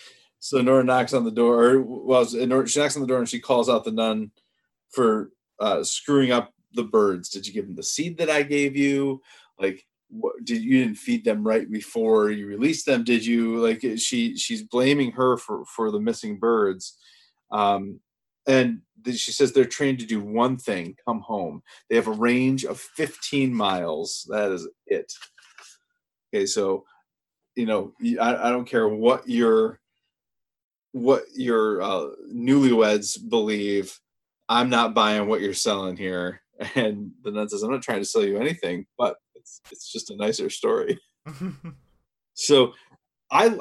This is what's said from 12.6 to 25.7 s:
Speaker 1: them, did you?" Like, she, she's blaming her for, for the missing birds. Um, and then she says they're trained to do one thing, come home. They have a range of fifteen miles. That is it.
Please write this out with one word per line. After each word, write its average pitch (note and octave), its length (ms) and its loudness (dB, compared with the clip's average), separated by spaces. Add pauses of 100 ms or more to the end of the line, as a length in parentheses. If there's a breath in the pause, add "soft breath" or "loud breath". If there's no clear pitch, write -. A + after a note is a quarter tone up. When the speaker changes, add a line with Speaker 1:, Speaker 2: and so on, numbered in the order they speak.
Speaker 1:
them, A#2+ 200 2
did A2+ 200 2
you?" A#2 320 0
Like, A2+ 240 0 (160)
she, A#2 400 -2
she's A2+ 260 -6
blaming B2+ 500 0
her B2+ 240 2
for, G2+ 280 -10
for A2 260 -4
the G#2 100 -2
missing G#2+ 380 -4
birds. G#2 580 0 (540 soft breath)
Um, G2+ 500 0 (460)
and B2 340 4 (200)
then B2 140 -6
she - 160 -6
says C3+ 200 2
they're C3 140 6
trained C3+ 340 -2
to A#2 60 -10
do A2 140 -2
one A#2 380 0
thing, F2+ 380 -6 (120)
come A2+ 140 -4
home. F#2 400 -6 (280 loud breath)
They A2+ 60 0
have A2 120 2
a A2 40 -4
range B2+ 540 0
of - 140 -8
fifteen C#3 760 -4
miles. F2+ 760 -4
That G#2 220 -2
is E2 160 -6 (200)
it. F#2+ 260 -4 (1200 loud breath)